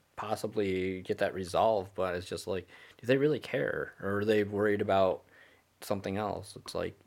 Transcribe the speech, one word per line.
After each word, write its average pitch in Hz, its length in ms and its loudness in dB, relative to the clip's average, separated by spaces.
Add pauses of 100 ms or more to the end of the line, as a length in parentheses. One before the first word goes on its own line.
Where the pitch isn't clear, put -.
(160)
possibly 95 880 -2
get 101 160 -4
that 98 160 0
resolved, 95 600 2
but 90 220 0
it's 92 100 -6
just - 220 -8
like, 95 180 -4 (300)
do 113 100 -12
they 135 120 4
really 143 200 2
care? - 540 -4 (100)
Or 101 180 0
are 104 40 0
they 107 180 6
worried 104 380 2
about 98 420 4 (580)
something 98 360 -4
else? 98 400 -6
It's - 180 -16
like, 90 220 -4 (100)